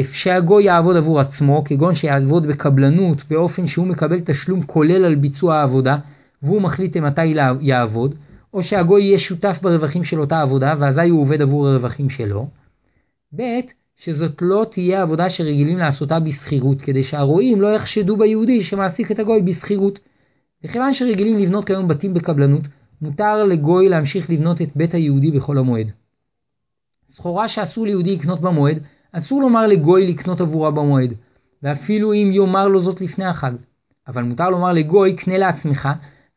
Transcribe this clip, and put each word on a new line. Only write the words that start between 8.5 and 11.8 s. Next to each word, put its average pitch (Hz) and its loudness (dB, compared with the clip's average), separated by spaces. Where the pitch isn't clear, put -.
או 185 -4
שהגוי 196 2
יהיה 196 4
שותף 190 -4
ברווחים 170 0
של 165 -4
אותה 156 0
עבודה, 135 2
ואזי 143 2
הוא 165 4
עובד 135 2
עבור 143 2
הרווחים 131 0